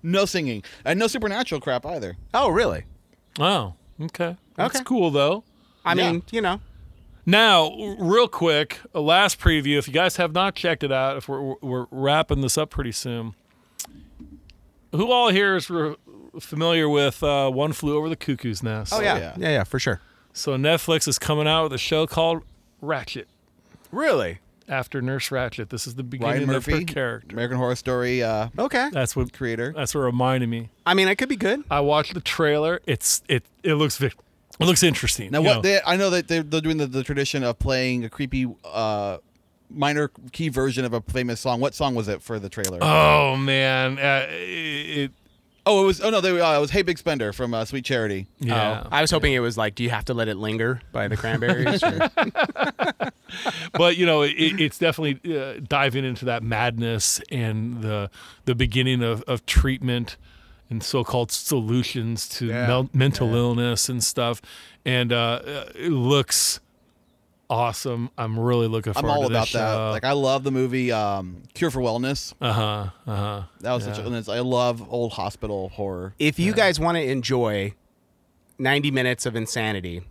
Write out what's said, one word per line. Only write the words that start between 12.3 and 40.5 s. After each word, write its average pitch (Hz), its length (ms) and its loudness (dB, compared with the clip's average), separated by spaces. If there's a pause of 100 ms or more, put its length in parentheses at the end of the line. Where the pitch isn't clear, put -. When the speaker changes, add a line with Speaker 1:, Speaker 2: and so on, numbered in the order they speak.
Speaker 3:
this 131 160 0
up 156 120 -2
pretty 127 220 -6
soon, 117 440 -8 (1600)
who 208 200 2
all 240 180 6
here 190 260 4
is - 140 -4
re-, 156 260 -2 (440)
familiar 160 500 2
with, 143 340 2
uh, 139 260 2
One 143 240 0
Flew 147 240 -2
Over 156 120 -2
the 160 60 -2
Cuckoo's 123 480 -4
Nest? 107 300 -4
Speaker 2:
Oh, 220 80 0
yeah. 190 160 2
Speaker 1:
Yeah. 82 200 -8
Speaker 2:
Yeah, 175 120 -2
yeah, 139 140 2
for - 160 -4
sure. 110 220 -2 (320)
Speaker 3:
So 139 240 -4
Netflix 160 500 2
is 135 120 -2
coming 151 280 0
out 160 160 2
with 147 100 -2
a 127 40 -4
show 160 300 0
called 165 360 0 (380)
Ratchet. 143 460 -8 (640)
Speaker 2:
Really? 185 480 0 (280)
Speaker 3:
After 131 340 -6
Nurse 131 300 -4
Ratchet. 123 380 -6
This 120 180 -8
is 120 80 -14
the 131 80 -10
Speaker 1:
Ryan 120 60 -12
Speaker 3:
beginning 123 340 -2
of 131 220 -2
her 147 60 -2
Speaker 1:
Murphy, 156 140 0
Speaker 3:
character. 117 480 -6
Speaker 1:
American 120 240 -2
Horror 123 180 0
Story, 123 480 -2
uh, 113 340 0
Speaker 2:
Okay. 262 340 0
Speaker 3:
That's 135 240 -2
what, 127 180 -2
Speaker 1:
creator. 120 420 -4
Speaker 3:
that's 139 200 -4
what 147 60 0
reminded 127 480 2
me. 117 200 -6 (160)
Speaker 2:
I 175 80 4
mean, 190 140 4
it 196 80 2
could 262 140 -4
be 277 60 0
good. 240 360 -2
Speaker 3:
I 147 80 2
watched 147 340 2
the 175 80 -8
trailer. 156 640 0
It's, - 420 -2
it, 123 160 2 (200)
it 160 100 2
looks 151 240 2
vic-, 135 160 0 (460)
it 160 60 2
looks 180 180 4
interesting, 123 480 0
Speaker 1:
Now, 143 80 2
Speaker 3:
you 160 80 4
Speaker 1:
what 208 80 6
Speaker 3:
know. 113 80 0
Speaker 1:
they, 196 220 4
I 175 120 2
know 196 140 2
that 175 160 0
they're, 165 160 0
they're 156 180 -2
doing 156 160 0
the, 147 80 0
the 131 180 -4
tradition 139 400 -2
of 120 140 0
playing 127 480 0
a 110 40 -10
creepy, 131 380 -2 (160)
uh, 101 540 -2 (540)
minor 147 400 0 (220)
key 165 160 -4
version 131 360 0